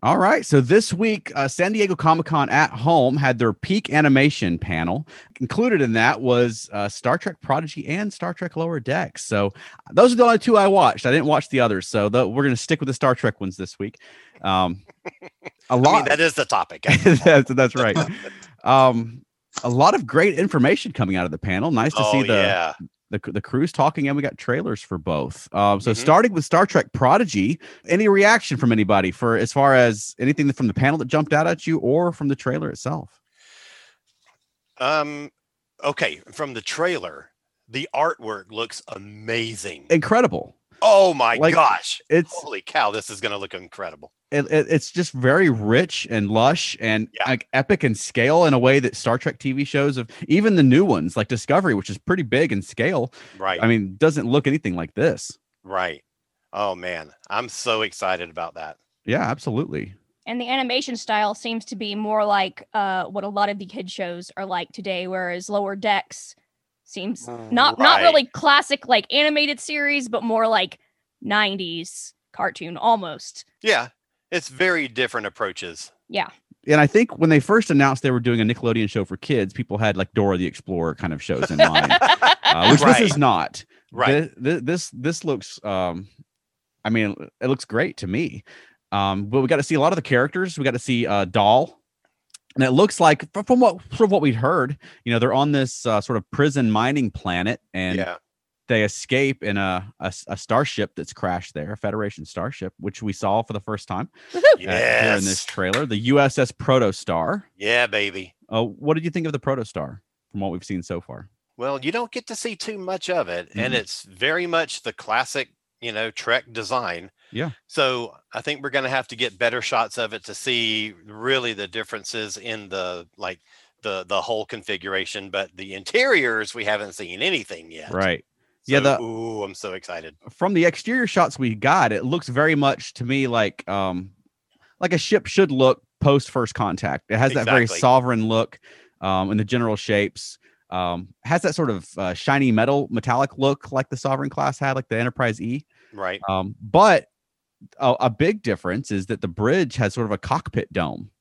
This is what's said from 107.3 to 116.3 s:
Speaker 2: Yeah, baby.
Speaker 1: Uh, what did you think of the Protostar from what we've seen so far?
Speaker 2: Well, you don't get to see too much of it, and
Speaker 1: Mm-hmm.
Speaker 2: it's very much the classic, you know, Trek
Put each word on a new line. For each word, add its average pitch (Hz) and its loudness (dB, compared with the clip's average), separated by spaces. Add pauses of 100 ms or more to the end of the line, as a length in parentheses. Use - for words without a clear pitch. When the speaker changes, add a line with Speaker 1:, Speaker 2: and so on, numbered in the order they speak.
Speaker 2:
Yeah, 117 0
baby. 98 -4 (180)
Speaker 1:
Uh, 113 0
what 131 -4
did 160 -2
you 170 -2
think 165 -6
of 151 -6
the 139 -4
Protostar 110 -6 (280)
from 101 -10
what 98 -6
we've 90 -10
seen 90 -8
so 90 -10
far? - -18 (280)
Speaker 2:
Well, 135 -6
you 147 -4
don't 226 -6
get 247 -12
to 226 -12
see 220 -10
too 214 -12
much 185 -8
of 156 -2
it, 87 -8
and 120 -4
Speaker 1:
Mm-hmm. 120 -2
Speaker 2:
it's - -12
very 143 -4
much 165 -4
the 113 -8
classic, 123 -4 (320)
you 120 -10
know, 110 -6
Trek 120 -2